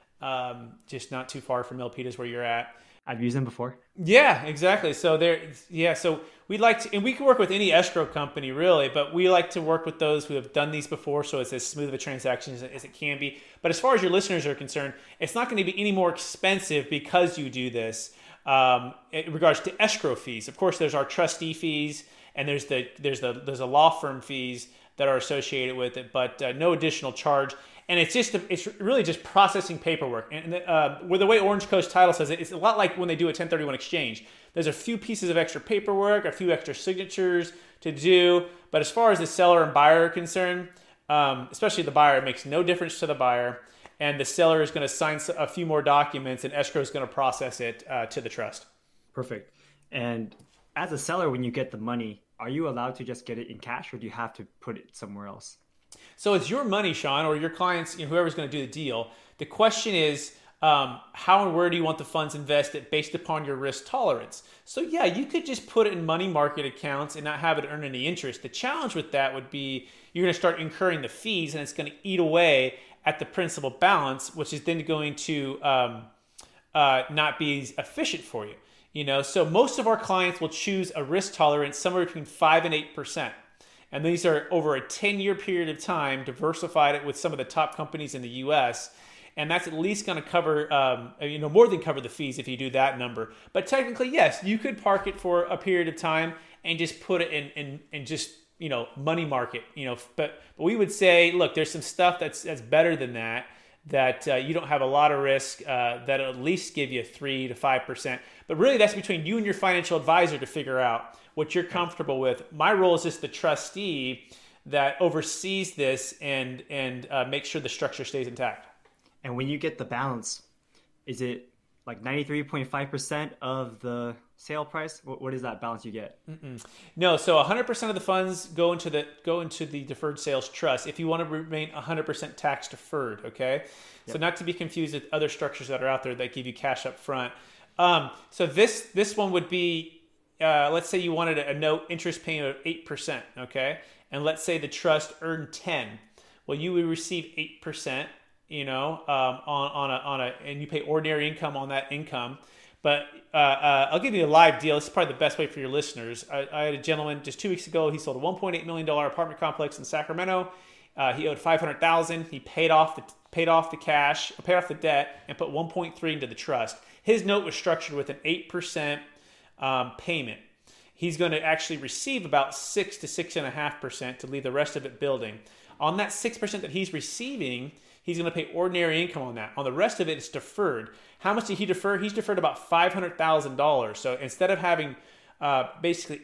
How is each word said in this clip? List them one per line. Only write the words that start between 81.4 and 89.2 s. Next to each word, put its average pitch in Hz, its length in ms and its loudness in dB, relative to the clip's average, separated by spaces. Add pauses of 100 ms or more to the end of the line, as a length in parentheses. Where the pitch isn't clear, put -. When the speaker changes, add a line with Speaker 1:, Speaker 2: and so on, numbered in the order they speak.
Speaker 1:
somewhere 180 280 0
between 156 200 -10
five 165 380 4
and 165 100 0
eight 151 220 -6
percent. 139 380 -6 (600)
And 143 120 -4
these 170 200 0
are 151 260 2
over 156 240 2
a 131 120 -6
ten-year 202 480 -2
period 175 320 -2
of 151 100 -6
time, 139 460 -4
diversified 147 720 2
it 143 80 -6
with 143 140 -6
some 160 160 -2
of 143 40 -6
the 131 60 -4
top 151 320 -2
companies 151 400 -8
in 127 60 -10
the 120 80 -10
U 131 240 -2
S. 127 380 0 (440)